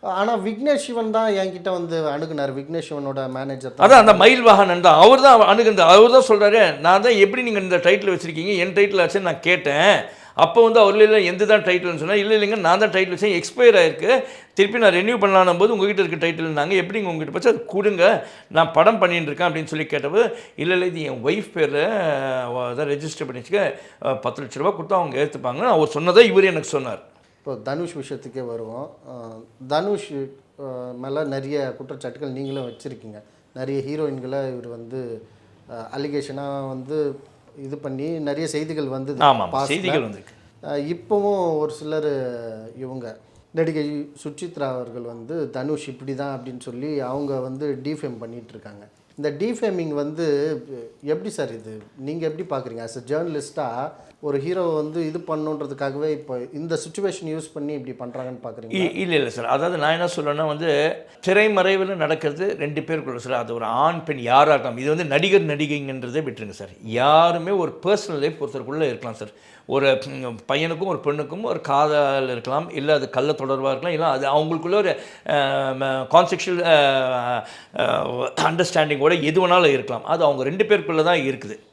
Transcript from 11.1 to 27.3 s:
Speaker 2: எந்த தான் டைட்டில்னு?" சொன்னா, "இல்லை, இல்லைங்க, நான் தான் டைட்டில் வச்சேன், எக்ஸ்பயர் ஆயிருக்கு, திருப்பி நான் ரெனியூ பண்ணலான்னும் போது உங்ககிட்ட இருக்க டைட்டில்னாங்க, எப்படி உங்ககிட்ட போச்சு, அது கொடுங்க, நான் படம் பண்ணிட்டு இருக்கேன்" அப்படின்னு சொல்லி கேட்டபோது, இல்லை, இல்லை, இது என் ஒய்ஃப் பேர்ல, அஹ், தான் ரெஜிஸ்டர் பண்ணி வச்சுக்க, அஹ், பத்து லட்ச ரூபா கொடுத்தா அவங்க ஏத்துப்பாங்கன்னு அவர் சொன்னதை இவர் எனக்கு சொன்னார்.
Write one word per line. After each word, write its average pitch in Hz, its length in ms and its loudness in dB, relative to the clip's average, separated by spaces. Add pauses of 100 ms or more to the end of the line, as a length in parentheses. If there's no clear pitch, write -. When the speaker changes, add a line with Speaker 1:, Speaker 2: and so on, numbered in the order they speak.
Speaker 2:
எந்த 185 200 0
தான் 208 160 6
டைட்டில்னு?" 180 360 0
சொன்னா, 160 180 -2
"இல்லை, 208 220 2
இல்லைங்க, 214 220 0
நான் 175 200 4
தான் 208 120 2
டைட்டில் 185 240 0
வச்சேன், 185 220 -2
எக்ஸ்பயர் 220 420 6
ஆயிருக்கு, 180 440 2 (320)
திருப்பி 208 240 2
நான் 214 140 6
ரெனியூ 208 260 2
பண்ணலான்னும் 185 400 4
போது 214 140 4
உங்ககிட்ட 202 300 0
இருக்க 165 240 -2
டைட்டில்னாங்க, 160 440 -2
எப்படி 190 320 0
உங்ககிட்ட 160 300 -6
போச்சு, 180 160 0
அது - 160 0
கொடுங்க, 196 640 2 (220)
நான் 160 240 2
படம் 196 260 4
பண்ணிட்டு 175 280 0
இருக்கேன்" 156 260 -2
அப்படின்னு 156 200 -8
சொல்லி 156 140 -4
கேட்டபோது, 156 480 0 (220)
இல்லை, 175 220 -2
இல்லை, 185 100 -2
இது 165 140 -8
என் 131 220 -8
ஒய்ஃப் 185 300 -2
பேர்ல, 147 320 0
அஹ், 131 880 -2
தான் 143 140 -4
ரெஜிஸ்டர் 147 380 -6
பண்ணி 127 140 -10
வச்சுக்க, 196 220 -2 (400)
அஹ், 131 180 -2
பத்து 120 220 -6
லட்ச 127 160 -12
ரூபா 170 140 0
கொடுத்தா 170 260 -2
அவங்க 147 200 -4
ஏத்துப்பாங்கன்னு 147 560 -2
அவர் 151 140 2
சொன்னதை 175 380 6
இவர் 190 180 4
எனக்கு 170 240 0
சொன்னார். 127 420 -6 (280)